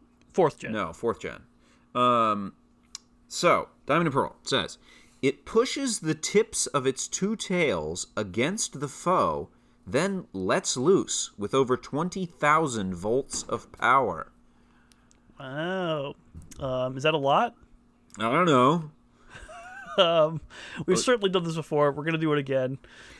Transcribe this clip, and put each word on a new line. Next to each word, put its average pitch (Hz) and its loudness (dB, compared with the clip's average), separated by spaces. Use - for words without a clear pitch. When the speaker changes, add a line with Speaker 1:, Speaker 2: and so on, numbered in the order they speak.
Speaker 1:
Fourth 165 2
gen. - -10
Speaker 2:
No, 92 -4
fourth 113 -4
gen. 65 -10
Um, 113 2
so, 143 2
Diamond 165 2
and 139 -2
Pearl 113 -2
says, 113 -2
"It - 0
pushes 254 0
the 156 -2
tips - 0
of 131 -2
its - -2
two 208 -2
tails 98 -2
against 110 -4
the 139 -6
foe, 104 -2
then 175 -2
lets 107 -2
loose 143 2
with 104 -6
over 127 2
twenty 175 -6
thousand 139 0
volts 110 -2
of - -8
power." 117 0
Speaker 1:
Wow. 156 -6
Um, 131 -4
is 131 -6
that 156 4
a 156 0
lot? 160 2
Speaker 2:
I 110 0
don't 170 4
know. 151 6
Speaker 1:
<laughs> - -20
Um, 165 4
we've 180 2
Speaker 2:
Uh, - 0
Speaker 1:
certainly 220 2
done 180 2
this 165 -4
before. 147 2
We're 143 -6
gonna 165 0
do 160 0
it 147 2
again. 135 -2